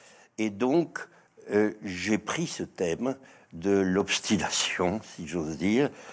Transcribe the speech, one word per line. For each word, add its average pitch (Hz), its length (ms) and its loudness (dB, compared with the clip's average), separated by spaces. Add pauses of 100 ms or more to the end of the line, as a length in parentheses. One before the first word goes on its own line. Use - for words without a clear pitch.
(380)
Et 110 120 0
donc, 127 500 0 (520)
euh, 104 220 4 (100)
j'ai 98 340 0
pris 156 300 -4
ce - 160 -6
thème 92 540 -2 (340)
de 85 200 0
l'obstination, 95 1300 2
si - 240 -12
j'ose 78 300 -4
dire, 110 320 2 (220)